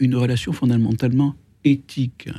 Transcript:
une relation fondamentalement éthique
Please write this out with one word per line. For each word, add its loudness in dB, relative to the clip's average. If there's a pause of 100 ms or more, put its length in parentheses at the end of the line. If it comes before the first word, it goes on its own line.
une 2
relation 0
fondamentalement 0 (300)
éthique -2 (100)